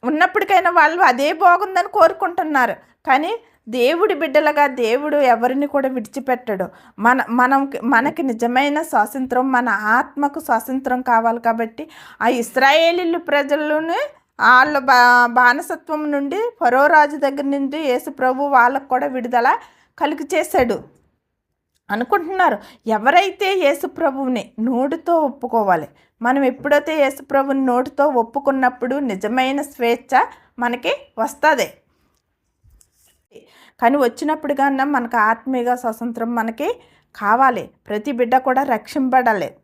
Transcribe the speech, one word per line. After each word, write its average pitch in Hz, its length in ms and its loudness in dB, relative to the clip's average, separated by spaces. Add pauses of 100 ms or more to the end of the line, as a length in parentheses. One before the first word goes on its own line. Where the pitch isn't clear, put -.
ఉన్నప్పటికైనా 359 640 0
వాళ్ళు 339 320 4
అదే 277 300 2
బాగుందని 381 560 2
కోరుకుంటున్నారు. 330 840 0 (340)
కానీ 311 300 0 (320)
దేవుడి 302 460 2
బిడ్డలుగా 294 520 2
దేవుడు 269 500 -2
ఎవరిని 254 500 2
కూడా 277 220 -2
విడిచిపెట్టడు. 247 760 -6 (340)
మన, 240 300 2
మనం, 269 440 0 (100)
మనకి 269 400 0
నిజమైన 262 600 -2
స్వాతంత్రం, 262 720 -2
మన 247 160 0
ఆత్మకు 247 720 -2
స్వాతంత్రం 254 640 -4
కావాలి. 233 380 0
కాబట్టి 226 480 -4 (340)
ఆ 220 60 2
ఇశ్రాయేలీయుల 311 880 2
ప్రజలను 302 760 -2 (480)
వాళ్ళ 262 380 4
బా-, 247 480 6
బానిసత్వం 302 840 0
నుండి, 277 260 -4 (240)
ఫరో 254 260 2
రాజు 302 300 4
దగ్గర 277 280 -4
నుండి 277 340 -4
యేసు 294 320 -4
ప్రభు 262 320 -2
వాళ్ళకు 277 460 2
కూడా 262 180 -2
విడుదల 254 500 0 (420)
కలుగు 302 360 -4
చేశాడు 262 460 0 (1120)
అనుకుంటున్నారు. 311 680 0 (280)
ఎవరైతే 359 680 0
యేసు 339 320 0
ప్రభువుని 262 640 -4 (100)
నోటితో 277 600 0
ఒప్పుకోవాలి, 208 680 -2 (340)
మనం 262 220 0
ఎప్పుడైతే 294 520 0
యేసు 269 260 0
ప్రభువుని 269 440 0
నోటితో 254 420 0
ఒప్పుకున్నప్పుడు 262 880 -2
నిజమైన 254 680 -2
స్వేచ్ఛ 247 600 -2 (360)
మనకి 240 340 -4 (260)
వస్తది. 262 540 0 (2000)
కానీ 247 140 4
వచ్చినప్పుడు 294 580 -2
కన్నా 277 300 0
మనకు 240 320 -2
ఆత్మీయ 240 600 0
స్వాతంత్రం 233 580 -6
మనకి 233 460 -4 (340)
కావాలి. 214 560 0 (180)
ప్రతి 214 240 -6
బిడ్డ 240 240 0
కూడా 262 260 0
రక్షింపడాలి. 240 1000 -2